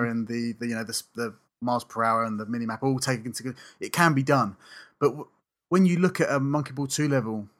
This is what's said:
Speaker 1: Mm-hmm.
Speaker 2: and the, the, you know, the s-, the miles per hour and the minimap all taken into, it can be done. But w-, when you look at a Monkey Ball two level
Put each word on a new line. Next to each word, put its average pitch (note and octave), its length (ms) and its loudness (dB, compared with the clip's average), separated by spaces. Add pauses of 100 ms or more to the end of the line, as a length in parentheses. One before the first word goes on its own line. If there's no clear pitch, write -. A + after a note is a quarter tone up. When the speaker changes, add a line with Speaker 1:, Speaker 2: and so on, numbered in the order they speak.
Speaker 1:
Mm-hmm. A#2 40 -2
Speaker 2:
and A2+ 180 -2
the, A#2 300 -4
the, A#2+ 100 -6
you A#2 60 -4
know, A2 100 -6
the G#2+ 80 -10
s-, - 120 -6 (100)
the A2 200 -6 (260)
miles A#2+ 240 -2
per A2+ 200 -4
hour A2+ 200 4
and G#2+ 140 -4
the G#2+ 80 -6
minimap A2+ 360 -6
all C3+ 180 2
taken B2 260 -2
into, B2 280 -10 (260)
it G2+ 120 -10
can E3 220 4
be C3+ 80 4
done. B2+ 340 2 (440)
But C#3+ 80 4
w-, C3 200 -4 (420)
when F#3 160 6
you F3 120 4
look F3+ 220 2
at D#3 100 2
a C#3 80 2
Monkey C#3 340 0
Ball C#3 140 -4
two D3+ 220 -2
level A2 400 -2 (120)